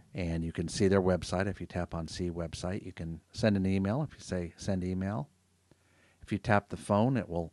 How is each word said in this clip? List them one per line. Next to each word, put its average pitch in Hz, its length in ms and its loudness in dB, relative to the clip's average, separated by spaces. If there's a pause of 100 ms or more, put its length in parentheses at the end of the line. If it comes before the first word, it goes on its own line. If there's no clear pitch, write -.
(140)
And 85 320 -2
you 82 80 -4
can 85 160 -2
see 101 180 4
their 98 140 6
website 92 440 2
if 95 140 -4
you 90 80 -8
tap 87 260 -6
on 82 140 -4
See 90 240 -4
Website. 85 540 -6
You 95 80 -12
can 82 260 -8 (140)
send 107 240 2
an 95 80 2
email 98 360 2
if - 120 -6
you - 80 -20
say, 87 340 -4
"Send 95 260 -2
email." 95 480 -2 (920)
If - 100 -10
you 107 60 2
tap 101 320 2
the - 80 -6
phone, 117 400 4
it 95 100 -2
will 85 260 -2